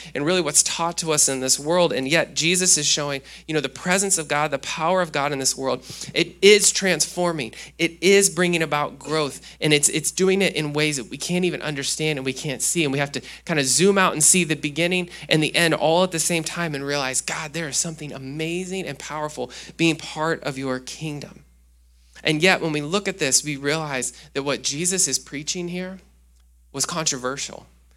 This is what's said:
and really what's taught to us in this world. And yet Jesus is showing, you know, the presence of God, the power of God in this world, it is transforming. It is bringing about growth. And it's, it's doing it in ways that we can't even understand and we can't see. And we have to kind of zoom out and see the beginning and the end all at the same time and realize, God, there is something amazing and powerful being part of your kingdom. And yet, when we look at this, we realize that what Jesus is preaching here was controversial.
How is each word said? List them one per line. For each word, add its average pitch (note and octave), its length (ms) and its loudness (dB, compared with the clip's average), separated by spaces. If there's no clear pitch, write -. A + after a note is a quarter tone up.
and C#3+ 100 -2
really F3+ 160 2
what's C#3+ 220 2
taught E3+ 360 -2
to D#3+ 120 -2
us D3 180 2
in C3 120 -2
this C3 180 0
world. E3 340 2
And C3 140 -2
yet - 260 2
Jesus F3+ 420 2
is D3 120 0
showing, C#3+ 340 -2
you D#3+ 60 -4
know, D3+ 80 2
the B2+ 80 -2
presence F#3+ 480 0
of D#3 100 -4
God, D3 220 2
the C#3 80 -2
power F3 460 0
of D#3 80 -6
God D3 200 0
in C#3 60 -2
this C3 180 0
world, C3 300 -4
it - 260 0
is G#3 300 8
transforming. E3+ 800 0
It E3 240 -2
is F#3+ 300 6
bringing F3 320 2
about D3 340 -2
growth. D3 440 -2
And D3+ 120 4
it's, D3 160 6
it's D#3 200 -2
doing F#3+ 320 2
it F3+ 140 2
in D3+ 180 -2
ways D3+ 240 2
that G#2 140 -8
we D3 80 -10
can't F3+ 260 0
even D3+ 160 -2
understand D3+ 560 -2
and C3 80 -6
we C3 80 -2
can't C3 300 -6
see. E3+ 200 2
And C#3 80 2
we C#3 60 0
have C#3+ 140 0
to B2+ 100 -6
kind E3 140 0
of C3+ 80 2
zoom F3+ 320 4
out F#3 140 4
and D3+ 100 0
see F3+ 200 6
the D#3 120 0
beginning E3+ 560 -2
and D#3 140 6
the - 120 0
end D#3+ 200 4
all E3 280 4
at F#3 60 0
the E3 220 -2
same - 0 -
time E3+ 280 -4
and C#3 120 -6
realize, C#3 340 -2
God, D#3 320 -6
there D#3+ 160 -6
is C3 80 -6
something D#3 380 -6
amazing E3 720 -6
and C#3 100 -8
powerful D3+ 540 -6
being D#3+ 220 2
part D#3+ 460 -4
of C3 140 -4
your C3 220 -4
kingdom. D3 640 -12
And D3+ 180 2
yet, F3+ 200 6
when D#3+ 100 0
we D3+ 80 0
look F#3 300 -2
at F#3 100 -6
this, C3+ 240 2
we D3 140 -6
realize C#3+ 560 -2
that C#3 120 -4
what C3 200 -2
Jesus E3+ 460 0
is C3 100 -2
preaching E3 480 -8
here F#3 320 -8
was C3+ 140 -4
controversial. C#3 800 -4